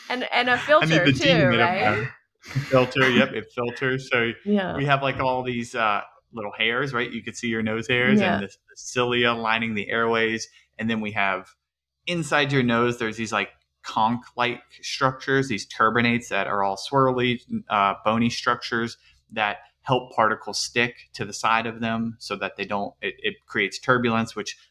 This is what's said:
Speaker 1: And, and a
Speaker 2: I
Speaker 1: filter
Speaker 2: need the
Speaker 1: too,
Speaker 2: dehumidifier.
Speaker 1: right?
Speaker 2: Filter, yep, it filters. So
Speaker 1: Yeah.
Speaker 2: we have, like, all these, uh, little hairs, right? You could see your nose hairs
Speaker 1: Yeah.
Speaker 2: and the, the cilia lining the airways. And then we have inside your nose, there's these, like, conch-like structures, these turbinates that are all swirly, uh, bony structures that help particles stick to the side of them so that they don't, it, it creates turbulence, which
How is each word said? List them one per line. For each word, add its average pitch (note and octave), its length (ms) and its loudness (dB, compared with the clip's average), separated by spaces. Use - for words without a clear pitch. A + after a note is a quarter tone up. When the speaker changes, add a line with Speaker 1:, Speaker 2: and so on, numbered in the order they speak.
Speaker 1:
And, B3 240 -4
and B3 160 0
a B3 40 2
Speaker 2:
I A#3+ 60 4
Speaker 1:
filter D4 280 4
Speaker 2:
need E3 180 4
the C#3 80 6
Speaker 1:
too, C3 160 0
Speaker 2:
dehumidifier. A2+ 680 4
Speaker 1:
right? A#2+ 100 -4
Speaker 2:
Filter, C3 720 2
yep, B2+ 220 4
it A2 200 -10
filters. B2+ 580 -4
So A#2 220 2
Speaker 1:
Yeah. G3 320 0
Speaker 2:
we C#3 100 -2
have, C#3 160 2
like, C3+ 180 -2
all B2+ 220 0
these, A#2+ 320 -6
uh, G#2+ 280 2
little G#2 240 -8
hairs, B2 380 0
right? A#2+ 160 -2
You A2+ 120 -8
could A2 140 -12
see A#2+ 120 -6
your A2+ 140 0
nose A2 260 -4
hairs B2 320 4
Speaker 1:
Yeah. G#2 140 2
Speaker 2:
and G2+ 100 -4
the, F#2+ 40 -10
the - 280 -20
cilia B2 580 0
lining A2+ 400 -2
the G2+ 160 -4
airways. A2+ 580 0
And A2 100 -4
then A2+ 120 -2
we G#2 120 -6
have G2 360 -2
inside D#3 460 0
your C#3 100 4
nose, A#2+ 360 2
there's A2 180 -4
these, A2 160 -6
like, G2+ 180 -2
conch-like A#2+ 800 -2
structures, C3+ 640 0
these G2+ 180 -4
turbinates A#2 640 0
that G2 180 -2
are G2+ 160 -2
all G2 140 -2
swirly, B2+ 640 0
uh, G2 260 2
bony A#2 260 2
structures A#2+ 680 -4
that G#2+ 260 -2
help B2+ 320 0
particles G#2+ 460 0
stick - 540 -2
to A2+ 100 -8
the G2+ 80 -8
side A2+ 340 0
of A2+ 140 -8
them A2+ 380 -2
so - 160 -8
that F#2+ 220 -6
they G2+ 80 -6
don't, G2+ 360 -6
it, G2+ 180 -6
it G#2 160 -6
creates G2+ 320 -4
turbulence, A#2+ 560 0
which - 220 -10